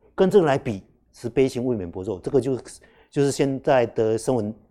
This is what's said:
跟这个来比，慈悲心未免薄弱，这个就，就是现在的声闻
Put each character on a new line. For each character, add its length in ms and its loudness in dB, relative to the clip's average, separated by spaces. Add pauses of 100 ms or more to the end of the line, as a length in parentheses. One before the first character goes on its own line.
(160)
跟 160 2
这 80 6
个 60 4
来 120 2
比， 260 -6 (280)
慈 180 -10
悲 180 2
心 160 -6
未 120 -2
免 140 -8
薄 140 -10
弱， 160 -6
这 120 -10
个 80 4
就， 180 0 (520)
就 140 0
是 80 0
现 300 -2
在 260 4
的 300 0
声 180 -2
闻 180 -4 (160)